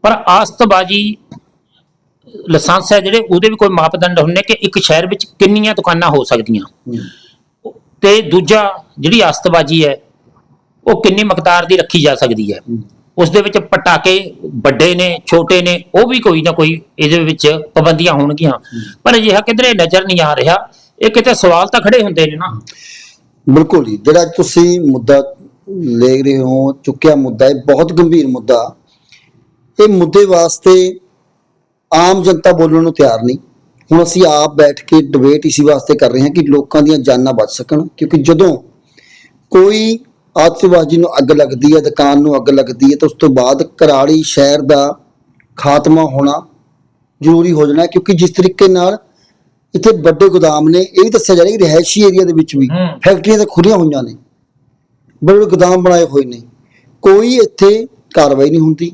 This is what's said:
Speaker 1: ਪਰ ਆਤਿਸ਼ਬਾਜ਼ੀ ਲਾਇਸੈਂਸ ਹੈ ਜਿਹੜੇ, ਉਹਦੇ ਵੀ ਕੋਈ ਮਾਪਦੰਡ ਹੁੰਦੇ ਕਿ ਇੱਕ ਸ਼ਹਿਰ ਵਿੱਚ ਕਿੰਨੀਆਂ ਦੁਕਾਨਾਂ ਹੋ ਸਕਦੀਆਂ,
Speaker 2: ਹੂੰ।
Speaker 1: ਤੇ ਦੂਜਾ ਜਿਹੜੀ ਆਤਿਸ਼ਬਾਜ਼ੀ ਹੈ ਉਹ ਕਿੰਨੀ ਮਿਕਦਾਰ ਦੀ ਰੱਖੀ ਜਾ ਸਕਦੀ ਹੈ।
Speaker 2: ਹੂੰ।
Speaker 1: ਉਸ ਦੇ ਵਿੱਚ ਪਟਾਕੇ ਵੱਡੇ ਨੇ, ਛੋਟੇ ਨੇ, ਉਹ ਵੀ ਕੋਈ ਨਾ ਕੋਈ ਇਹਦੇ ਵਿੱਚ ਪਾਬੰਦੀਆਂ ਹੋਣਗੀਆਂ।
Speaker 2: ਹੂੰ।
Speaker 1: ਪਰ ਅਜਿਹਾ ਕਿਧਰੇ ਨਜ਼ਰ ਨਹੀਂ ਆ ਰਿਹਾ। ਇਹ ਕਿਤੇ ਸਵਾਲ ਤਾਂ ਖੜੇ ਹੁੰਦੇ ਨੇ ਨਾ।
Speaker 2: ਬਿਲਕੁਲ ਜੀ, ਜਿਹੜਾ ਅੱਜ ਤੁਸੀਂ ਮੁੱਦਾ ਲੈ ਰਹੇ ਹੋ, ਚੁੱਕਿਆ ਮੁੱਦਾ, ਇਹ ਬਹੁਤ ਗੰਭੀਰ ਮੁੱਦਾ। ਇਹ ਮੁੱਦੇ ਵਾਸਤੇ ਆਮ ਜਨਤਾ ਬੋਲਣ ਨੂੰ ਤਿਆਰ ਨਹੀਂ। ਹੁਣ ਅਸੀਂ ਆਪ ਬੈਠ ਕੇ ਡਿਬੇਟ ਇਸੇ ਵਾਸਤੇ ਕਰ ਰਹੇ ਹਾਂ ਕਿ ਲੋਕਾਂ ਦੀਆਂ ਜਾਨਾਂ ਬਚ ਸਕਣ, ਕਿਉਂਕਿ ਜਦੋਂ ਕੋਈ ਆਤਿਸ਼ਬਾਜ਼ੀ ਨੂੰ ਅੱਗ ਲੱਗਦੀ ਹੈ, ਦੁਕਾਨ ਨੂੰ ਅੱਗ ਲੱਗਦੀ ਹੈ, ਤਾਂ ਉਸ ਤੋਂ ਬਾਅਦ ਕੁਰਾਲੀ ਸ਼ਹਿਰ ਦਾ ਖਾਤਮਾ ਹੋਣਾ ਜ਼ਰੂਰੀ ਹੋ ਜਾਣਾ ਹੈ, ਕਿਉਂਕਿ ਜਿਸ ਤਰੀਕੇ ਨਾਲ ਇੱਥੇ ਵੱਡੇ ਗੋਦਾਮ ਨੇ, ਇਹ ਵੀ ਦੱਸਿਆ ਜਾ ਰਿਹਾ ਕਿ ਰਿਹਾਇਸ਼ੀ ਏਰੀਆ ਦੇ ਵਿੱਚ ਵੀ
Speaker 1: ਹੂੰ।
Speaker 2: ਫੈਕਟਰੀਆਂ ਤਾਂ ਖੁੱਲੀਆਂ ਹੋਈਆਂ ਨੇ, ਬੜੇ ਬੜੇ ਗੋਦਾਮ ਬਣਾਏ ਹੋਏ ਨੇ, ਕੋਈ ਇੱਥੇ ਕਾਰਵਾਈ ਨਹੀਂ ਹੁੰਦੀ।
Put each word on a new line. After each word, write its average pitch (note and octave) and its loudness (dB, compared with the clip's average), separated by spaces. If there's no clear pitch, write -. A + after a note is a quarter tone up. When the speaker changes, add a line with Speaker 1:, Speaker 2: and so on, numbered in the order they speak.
Speaker 1:
ਪਰ G#3+ 0
ਆਤਿਸ਼ਬਾਜ਼ੀ G3+ -2
ਲਾਇਸੈਂਸ F3 -2
ਹੈ G3+ 4
ਜਿਹੜੇ, G3 -2
ਉਹਦੇ F#3 0
ਵੀ A3 -4
ਕੋਈ G3+ 0
ਮਾਪਦੰਡ F3 -2
ਹੁੰਦੇ E3+ -2
ਕਿ A3 -4
ਇੱਕ G3 -4
ਸ਼ਹਿਰ E3 -2
ਵਿੱਚ G3 -8
ਕਿੰਨੀਆਂ G#3+ 0
ਦੁਕਾਨਾਂ F3 -2
ਹੋ C#3+ 0
ਸਕਦੀਆਂ, A2 -4
Speaker 2:
ਹੂੰ। - -18
Speaker 1:
ਤੇ G#3 2
ਦੂਜਾ F#3 0
ਜਿਹੜੀ G#3 0
ਆਤਿਸ਼ਬਾਜ਼ੀ D#3+ 0
ਹੈ C#3 -2
ਉਹ A3 0
ਕਿੰਨੀ G3+ 2
ਮਿਕਦਾਰ F3 0
ਦੀ F3+ 0
ਰੱਖੀ E3+ -2
ਜਾ C#3 0
ਸਕਦੀ A2 -4
ਹੈ। - -10
Speaker 2:
ਹੂੰ। A2+ -10
Speaker 1:
ਉਸ E3+ 0
ਦੇ G3+ 2
ਵਿੱਚ G3+ -4
ਪਟਾਕੇ F#3 -2
ਵੱਡੇ C#3+ 0
ਨੇ, F3 -4
ਛੋਟੇ E3+ 0
ਨੇ, F3 -4
ਉਹ A#3 2
ਵੀ B3+ -2
ਕੋਈ E3 0
ਨਾ D#3+ 0
ਕੋਈ D#3+ -2
ਇਹਦੇ D#3 0
ਵਿੱਚ D#3+ -2
ਪਾਬੰਦੀਆਂ D#3+ 0
ਹੋਣਗੀਆਂ। D3 -2
Speaker 2:
ਹੂੰ। A#2 -12
Speaker 1:
ਪਰ B3 0
ਅਜਿਹਾ G#3+ 0
ਕਿਧਰੇ A#3 -2
ਨਜ਼ਰ F#3 0
ਨਹੀਂ F3+ -2
ਆ D3+ 0
ਰਿਹਾ। D#3 -2
ਇਹ A3+ 2
ਕਿਤੇ A#3+ 0
ਸਵਾਲ F3+ 0
ਤਾਂ A#3+ -2
ਖੜੇ G#3+ 2
ਹੁੰਦੇ E3 -2
ਨੇ D#3 -8
ਨਾ। F3 -10
Speaker 2:
ਬਿਲਕੁਲ D#3 0
ਜੀ, G#2+ -8
ਜਿਹੜਾ D3+ 2
ਅੱਜ E3 -4
ਤੁਸੀਂ F3 0
ਮੁੱਦਾ C3+ 0
ਲੈ C3 0
ਰਹੇ C3+ 0
ਹੋ, C3+ -2
ਚੁੱਕਿਆ C#3+ 0
ਮੁੱਦਾ, C3 -2
ਇਹ C#3+ 2
ਬਹੁਤ C#3+ -2
ਗੰਭੀਰ D#3+ 2
ਮੁੱਦਾ। A#2+ -4
ਇਹ G#3+ 4
ਮੁੱਦੇ F#3+ 2
ਵਾਸਤੇ F#3 0
ਆਮ F3+ 2
ਜਨਤਾ F3+ 2
ਬੋਲਣ D#3+ 2
ਨੂੰ D#3+ -2
ਤਿਆਰ A#2+ 0
ਨਹੀਂ। B2+ -2
ਹੁਣ E3 4
ਅਸੀਂ F3+ 0
ਆਪ D3+ 0
ਬੈਠ D3 2
ਕੇ D#3 2
ਡਿਬੇਟ C#3 0
ਇਸੇ D3 -2
ਵਾਸਤੇ C#3+ 2
ਕਰ B2 0
ਰਹੇ C3 -2
ਹਾਂ C#3+ 0
ਕਿ F3 -2
ਲੋਕਾਂ C#3+ 0
ਦੀਆਂ D3+ 2
ਜਾਨਾਂ B2+ 0
ਬਚ A2 -2
ਸਕਣ, D3+ -6
ਕਿਉਂਕਿ D#3 -2
ਜਦੋਂ D#3+ 2
ਕੋਈ A3 2
ਆਤਿਸ਼ਬਾਜ਼ੀ E3 2
ਨੂੰ E3 0
ਅੱਗ C#3 0
ਲੱਗਦੀ C#3+ 2
ਹੈ, D#3 4
ਦੁਕਾਨ C#3+ 0
ਨੂੰ D3 0
ਅੱਗ B2+ -2
ਲੱਗਦੀ C3 0
ਹੈ, C#3+ 2
ਤਾਂ D#3 0
ਉਸ - -4
ਤੋਂ D3+ 2
ਬਾਅਦ C3 0
ਕੁਰਾਲੀ D3+ 0
ਸ਼ਹਿਰ C#3+ 0
ਦਾ C#3+ 0
ਖਾਤਮਾ D3 2
ਹੋਣਾ C#3+ -4
ਜ਼ਰੂਰੀ E3+ 2
ਹੋ D3+ 2
ਜਾਣਾ D3 0
ਹੈ, F3 0
ਕਿਉਂਕਿ F#3 -2
ਜਿਸ E3+ 2
ਤਰੀਕੇ F#3 0
ਨਾਲ F#3 0
ਇੱਥੇ G3+ 2
ਵੱਡੇ E3 2
ਗੋਦਾਮ D#3 0
ਨੇ, F3 2
ਇਹ F#3 0
ਵੀ A3 0
ਦੱਸਿਆ G#3 0
ਜਾ E3+ 4
ਰਿਹਾ G#3+ 0
ਕਿ F#3+ 2
ਰਿਹਾਇਸ਼ੀ E3 0
ਏਰੀਆ F#3+ 2
ਦੇ E3+ -2
ਵਿੱਚ D#3+ -2
ਵੀ C3+ 0
Speaker 1:
ਹੂੰ। F3 -4
Speaker 2:
ਫੈਕਟਰੀਆਂ G3 2
ਤਾਂ G#3 0
ਖੁੱਲੀਆਂ F#3+ 2
ਹੋਈਆਂ D3 -2
ਨੇ, A2+ -14
ਬੜੇ F#3+ 4
ਬੜੇ G#3 2
ਗੋਦਾਮ F3+ 0
ਬਣਾਏ F3 2
ਹੋਏ C#3 -2
ਨੇ, A#2+ -16
ਕੋਈ A3 2
ਇੱਥੇ A3 0
ਕਾਰਵਾਈ C#3+ 2
ਨਹੀਂ E3 0
ਹੁੰਦੀ। D#3+ -2